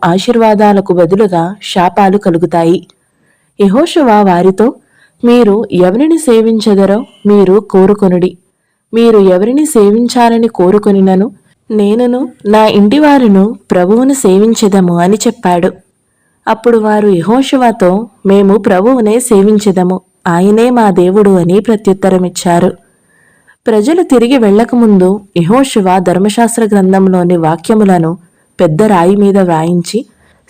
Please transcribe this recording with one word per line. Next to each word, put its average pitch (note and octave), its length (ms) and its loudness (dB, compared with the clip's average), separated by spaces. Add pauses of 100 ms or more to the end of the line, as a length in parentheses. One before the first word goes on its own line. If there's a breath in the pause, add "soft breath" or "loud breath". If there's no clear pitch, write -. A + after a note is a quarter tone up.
ఆశీర్వాదాలకు G#3 880 0
బదులుగా F3+ 680 -2
శాపాలు F#3+ 560 -2
కలుగుతాయి. E3+ 680 -2 (760)
యెహోషువ C4+ 460 0 (140)
వారితో, F#3+ 520 0 (520 soft breath)
"మీరు A#3 460 2
ఎవరిని A3 460 0
సేవించెదరో A3 880 0 (200)
మీరు G3+ 340 2
కోరుకొనుడి. F#3+ 800 0 (560)
మీరు A3+ 240 2
ఎవరిని G3+ 480 2
సేవించాలని A#3 800 0
కోరుకొనినను G3 840 0 (400 soft breath)
నేనును A#3+ 600 -2 (140)
నా G#3+ 200 2
ఇంటివారును A3 920 2 (160)
ప్రభువును A3 420 0
సేవించెదము" G3 880 0
అని F#3+ 180 0 (100)
చెప్పాడు. F3+ 440 -2 (760)
అప్పుడు A3+ 300 0
వారు G#3+ 300 0
యెహోషువతో, G#3+ 1000 0 (180)
"మేము G3 320 2
ప్రభువునే G#3+ 640 0
సేవించెదము, G3 800 0 (260)
ఆయనే G#3 420 2
మా A#3 200 0
దేవుడు" F#3 400 2
అని F3+ 300 0
ప్రత్యుత్తరమిచ్చారు. F#3 1120 -2 (920 soft breath)
ప్రజలు B3 360 0
తిరిగి B3+ 340 0
వెళ్ళకముందు G#3 840 0 (160)
యెహోషువ F#3+ 640 0
ధర్మశాస్త్ర G#3 640 -2
గ్రంథంలోని F#3+ 760 0
వాక్యములను F3 800 -2 (420 soft breath)
పెద్ద E3 240 0
రాయి F#3+ 320 0
మీద G3+ 220 0
వ్రాయించి, F3 680 -2 (440 soft breath)